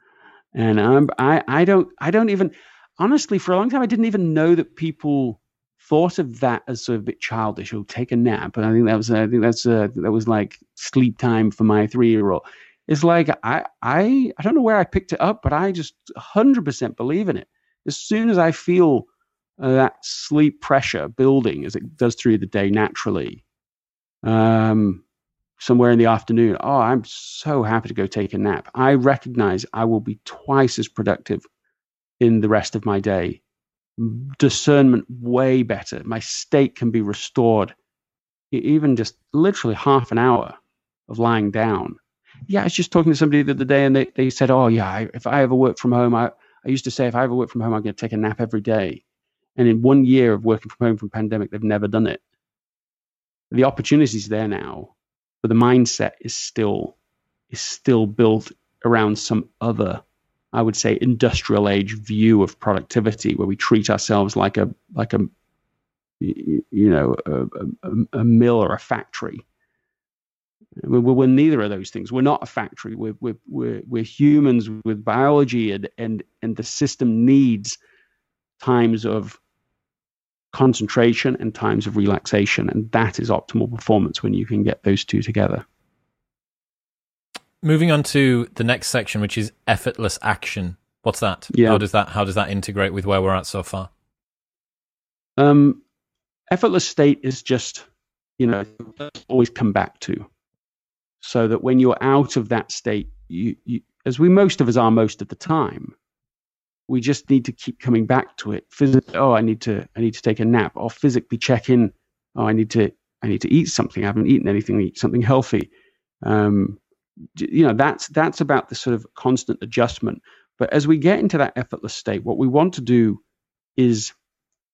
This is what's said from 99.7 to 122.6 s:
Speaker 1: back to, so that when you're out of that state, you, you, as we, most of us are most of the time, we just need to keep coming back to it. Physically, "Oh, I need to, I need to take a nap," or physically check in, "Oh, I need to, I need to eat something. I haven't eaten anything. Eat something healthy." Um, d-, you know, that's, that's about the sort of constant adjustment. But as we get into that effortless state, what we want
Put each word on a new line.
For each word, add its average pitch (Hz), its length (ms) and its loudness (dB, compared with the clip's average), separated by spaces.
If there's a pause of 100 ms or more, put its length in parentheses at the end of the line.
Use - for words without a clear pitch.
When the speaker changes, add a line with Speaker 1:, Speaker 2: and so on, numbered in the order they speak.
Speaker 1:
back - 280 -4
to, - 220 -8 (960)
so 117 260 0
that 110 160 -2
when 127 160 2
you're 127 200 4
out 135 380 0
of 107 120 -4
that 113 220 -4
state, - 380 -6 (180)
you, 92 280 -6 (100)
you, 120 160 -8 (240)
as 127 140 -4
we, 170 100 6
most 190 320 4
of 120 80 2
us 117 80 4
are 113 140 4
most 113 320 2
of - 60 -16
the - 60 -14
time, - 600 -6 (920)
we 127 100 0
just 131 300 -4
need 131 160 4
to 117 80 -6
keep - 260 -14
coming 113 260 2
back - 300 -2
to - 160 -10
it. - 180 -8
Physically, 135 460 2
"Oh, 131 160 2
I 113 80 4
need 110 220 -2
to, 104 340 -4
I 113 60 -6
need 113 140 -2
to - 60 -18
take 113 200 -2
a 110 40 0
nap," 113 300 2
or 113 140 -8
physically 120 480 -2
check 123 320 -2
in, 120 240 2 (420)
"Oh, 117 100 -4
I 107 60 0
need 110 200 0
to, 110 200 2 (320)
I - 40 -6
need 101 160 -2
to - 80 -2
eat 165 180 4
something. - 340 -4
I 101 40 -2
haven't 110 200 -2
eaten 135 220 2
anything. 104 320 -2
Eat - 180 -6
something - 220 -2
healthy." 117 500 0 (540)
Um, 104 520 0 (600)
d-, - 120 -6
you 156 160 4
know, 120 80 2
that's, 139 360 -2
that's 160 320 -2
about 143 260 -2
the 123 80 -14
sort 120 200 -4
of 117 200 -8
constant - 460 -2
adjustment. 117 600 -4 (380)
But - 140 -4
as 143 120 2
we 156 120 4
get 165 220 2
into 190 180 -2
that 143 180 -2
effortless - 380 -10
state, - 320 -8
what 113 120 -4
we 131 120 0
want 160 240 2